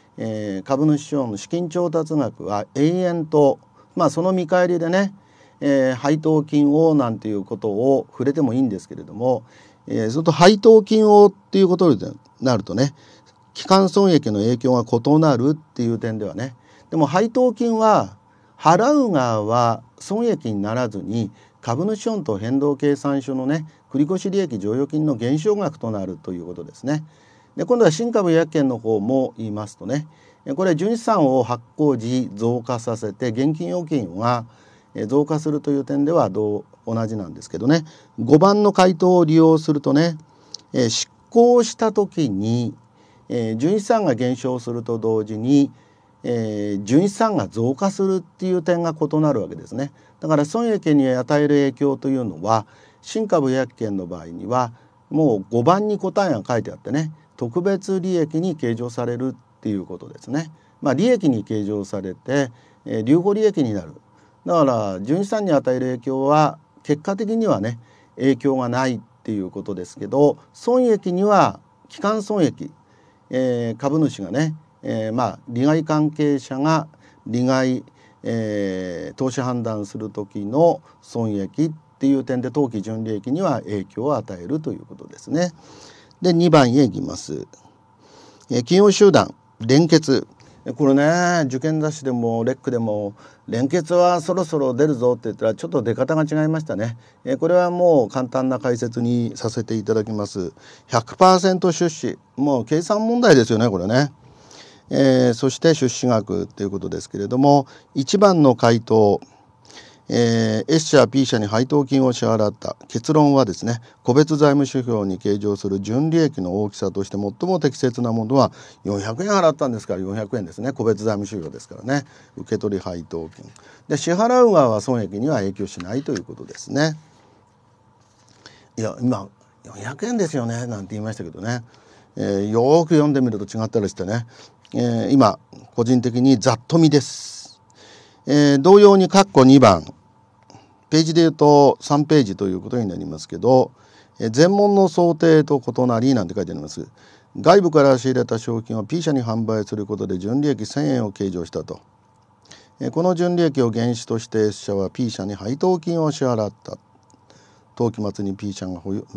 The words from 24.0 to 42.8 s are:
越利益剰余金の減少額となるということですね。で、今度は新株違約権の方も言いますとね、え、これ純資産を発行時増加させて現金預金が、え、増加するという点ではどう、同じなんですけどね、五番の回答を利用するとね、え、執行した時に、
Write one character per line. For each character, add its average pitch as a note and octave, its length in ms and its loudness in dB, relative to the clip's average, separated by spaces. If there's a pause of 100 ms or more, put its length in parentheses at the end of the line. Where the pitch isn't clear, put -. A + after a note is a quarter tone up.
越 F#3 160 -4
利 G3 100 -2
益 C3+ 180 -6
剰 G2+ 160 -4
余 C#3 140 -2
金 D#3 180 -2
の C#3+ 100 -2
減 A#2+ 220 -2
少 G#3 160 0
額 G3+ 240 -6
と A2+ 120 -8
な G#2 140 -6
る F2+ 160 -10
と - 120 -12
い F2 80 -10
う E2 60 -14
こ F2 80 -14
と E2 100 -14
で D#2 100 -20
す - 100 -20
ね。 D3+ 200 -4 (520)
で、 E3+ 80 -6
今 A#3+ 140 0
度 A3+ 60 4
は E3+ 60 8
新 A#3 220 -4
株 G3 200 2
違 - 20 2
約 E3 160 2
権 D3 180 0
の B2 100 -4
方 A2 220 -2
も C3 360 -2
言 A2+ 120 -8
い - 20 -8
ま G#2 160 -8
す - 100 -20
と F2 100 -16
ね、 D3 200 -4 (380)
え、 C#3 100 -8
こ F3+ 100 -2
れ F3+ 100 2
純 G3 220 -2
資 A#3 80 -10
産 G3 220 2
を C3 160 2
発 A#2+ 200 -4 (140)
行 D3 200 2
時 A#2 380 -4
増 A#2 280 -2
加 B2 160 -4
さ A#2 180 -6
せ G#2+ 160 -8
て B2+ 160 -6
現 C3 280 -2
金 F3 180 -6
預 F3 120 -6
金 A2+ 300 -6
が、 A#2 280 -2 (500)
え、 G#2+ 120 -6
増 C#3 180 0
加 D3+ 140 -2
す D#3 120 -4
る D3 100 -4
と C#3+ 100 -6
い C#3+ 80 0
う C3+ 60 -6
点 C#3+ 200 -2
で D3+ 80 0
は C3+ 180 2
ど G#2 280 -2
う、 - 60 -10 (200)
同 A2+ 220 -4
じ A2 100 -8
な G2 100 -8
ん D#2 80 -14
で D#2 80 -18
す - 60 -20
け - 100 -10
ど A2 100 -2
ね、 D#3 160 2 (340)
五 A#2 200 4
番 G3+ 240 4
の G3+ 100 4
回 F#3 240 4
答 F3+ 220 4
を F3 60 6
利 D#3 120 2
用 D#3+ 220 6
す D#3 140 -2
る D3 80 -2
と C#3 120 -2
ね、 D#3 260 2 (540)
え、 B2 160 0
執 - 200 -4 (220)
行 A#3+ 320 6
し A#3 140 -6
た A3 160 -2
時 F#3+ 360 -2
に、 A2 460 -2 (540)